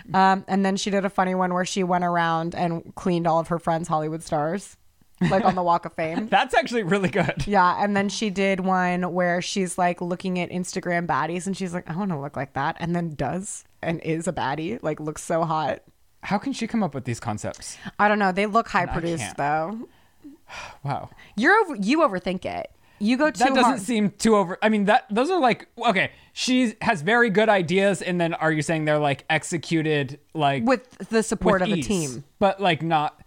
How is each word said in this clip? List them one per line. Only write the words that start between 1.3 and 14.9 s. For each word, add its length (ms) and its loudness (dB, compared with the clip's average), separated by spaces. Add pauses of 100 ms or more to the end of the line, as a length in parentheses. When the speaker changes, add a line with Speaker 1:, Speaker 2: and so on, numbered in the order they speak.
Speaker 1:
one 180 0
where 140 0
she 180 -2
went 200 0
around 500 0
and 400 -4
cleaned 320 0
all 120 4
of 100 -2
her 100 -2
friends' 280 -2
Hollywood 360 -4
stars, 540 -4 (540)
like, 140 2
on 100 4
the 80 -2
Walk 240 2
of 80 -10
Fame. 320 -4
Speaker 2:
<laughs> 40 -6
That's 240 2
actually 280 2
really 260 0
good. 380 0
Speaker 1:
Yeah, 360 4
and 140 0
then 120 0
she 220 -4
did 300 0
one 540 0
where 260 2
she's, 380 -4
like, 240 0
looking 380 -4
at 100 -4
Instagram 560 -4
baddies, 400 -2
and 100 -4
she's 160 -6
like, 160 -8
"I 80 -8
wanna 240 -4
look 160 -10
like 180 -8
that," 260 -2
and 160 -2
then 180 -4
does 500 -6 (160)
and 220 -4
is 240 -4
a 60 -2
baddie, 500 -4
like, 160 -4